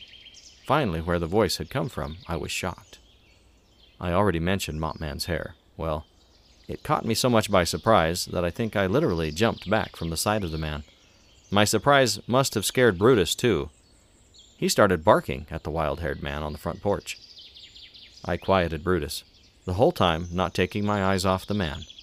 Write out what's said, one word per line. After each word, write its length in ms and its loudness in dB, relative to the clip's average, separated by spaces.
finally, 360 0
where 180 0
the 80 -2
voice 300 0
had 140 -10
come 180 -4
from, 380 -10
I 100 -6
was 140 -8
shocked. 480 -10
I 120 -4
already 280 2
mentioned 400 -2
Mop 180 -6
Man's 280 -8
hair. 300 -6
Well, 300 -6
it 160 -12
caught 220 -2
me 100 -2
so 140 0
much 220 2
by 140 4
surprise 640 2
that 180 -4
I 60 0
think 260 -4
I 100 2
literally 440 0
jumped 380 -2
back 260 0
from 140 -6
the 80 -4
side 260 -2
of 100 -4
the 60 -4
man. 260 -6
My 140 6
surprise 640 4
must 280 2
have 100 -2
scared 320 4
Brutus, 380 6
too. 340 0
He 140 -2
started 340 4
barking 460 2
at 140 -8
the 80 -6
wild-haired 500 -2
man 200 -6
on 100 -6
the 60 -12
front 220 -8
porch. 380 -2
I 120 -2
quieted 480 0
Brutus, 400 -2
the 100 -4
whole 180 4
time 380 0
not 240 -2
taking 320 0
my 180 0
eyes 220 0
off 180 0
the 80 -6
man. 320 -4